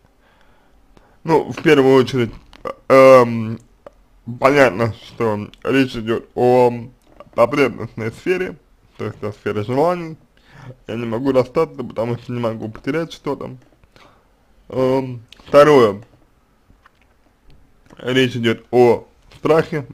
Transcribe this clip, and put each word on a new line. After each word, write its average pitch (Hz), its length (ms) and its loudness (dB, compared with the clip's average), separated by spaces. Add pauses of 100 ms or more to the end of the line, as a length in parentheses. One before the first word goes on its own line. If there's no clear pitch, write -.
(1200)
Ну, 156 300 0
в - 100 -12
первую 139 320 4
очередь, 127 380 2 (560)
эм, 120 720 4 (800)
понятно, 120 520 2 (140)
что 104 440 -6 (120)
речь 127 320 -2
идёт 113 400 -6
о 123 380 2 (640)
потребностной 113 760 -2
сфере, 180 460 -8 (400)
то 110 80 -10
есть 104 180 -12
о 104 100 -8
сфере 104 300 -8
желаний. 160 540 -4 (720)
Я 110 80 -8
не 117 100 -8
могу 120 240 -4
расстаться, 127 540 -2
потому 113 340 -6
что 123 140 -14
не 120 80 -8
могу 113 280 -6
потерять 156 440 -8
что-то. 131 440 -10 (1120)
Эм, 131 520 -4 (240)
второе. 135 560 4 (2000)
Речь 127 360 -2
идёт 117 380 -4
о 120 340 2 (300)
страхе, 156 580 -2